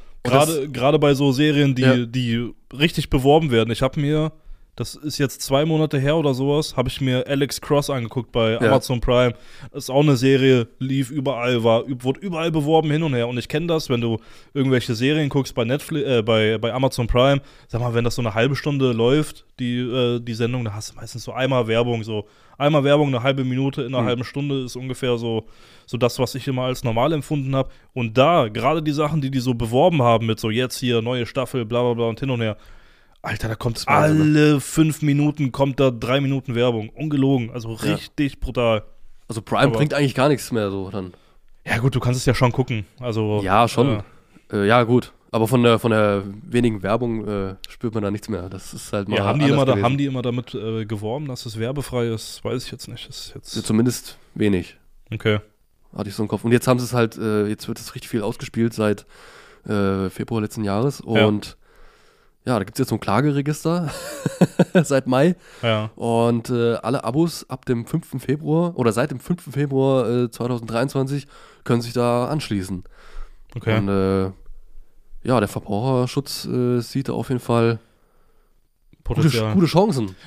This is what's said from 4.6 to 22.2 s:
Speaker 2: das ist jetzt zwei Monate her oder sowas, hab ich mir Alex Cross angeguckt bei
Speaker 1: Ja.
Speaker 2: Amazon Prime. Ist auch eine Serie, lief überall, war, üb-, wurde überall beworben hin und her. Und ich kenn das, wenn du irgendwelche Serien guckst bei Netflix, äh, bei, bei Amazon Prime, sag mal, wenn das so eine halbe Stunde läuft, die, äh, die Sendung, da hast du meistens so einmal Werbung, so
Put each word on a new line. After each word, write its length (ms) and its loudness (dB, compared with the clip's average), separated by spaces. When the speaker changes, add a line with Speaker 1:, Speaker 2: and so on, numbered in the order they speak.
Speaker 2:
das 200 -8
ist 220 -10
jetzt 240 -2
zwei 240 2
Monate 340 0
her 160 2
oder 180 2
sowas, 420 -2
hab 120 0
ich 140 -8
mir 260 0
Alex 340 -2
Cross 280 0
angeguckt 420 -6
bei 220 2
Speaker 1:
Ja. 80 0
Speaker 2:
Amazon 400 2
Prime. 320 4
Ist 180 -10
auch 100 4
eine 140 6
Serie, 520 6
lief 320 -2
überall, 520 0
war, 220 4
üb-, 180 -8
wurde 180 -2
überall 300 -4
beworben 380 2
hin 140 0
und 100 -2
her. 140 0
Und 100 -4
ich 120 -6
kenn 180 -2
das, 220 -2
wenn 120 0
du 160 0
irgendwelche 420 0
Serien 340 0
guckst 260 -2
bei 100 0
Netflix, 440 -4
äh, 120 4
bei, 360 2
bei 160 -2
Amazon 340 0
Prime, 340 4
sag 140 -4
mal, 120 -2
wenn 120 2
das 100 0
so 60 -4
eine 120 -2
halbe 220 2
Stunde 380 0
läuft, 520 0
die, 200 -4
äh, 400 0
die 140 -8
Sendung, 320 -2
da 80 -6
hast 180 -12
du 40 -20
meistens 280 -14
so 100 -10
einmal 340 0
Werbung, 360 2
so 240 -6